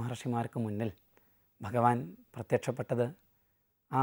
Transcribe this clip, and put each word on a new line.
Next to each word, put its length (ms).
മഹർഷിമാർക്ക് 640
മുന്നിൽ 260
ഭഗവാൻ 360
പ്രത്യക്ഷപ്പെട്ടത്, 720
ആ 120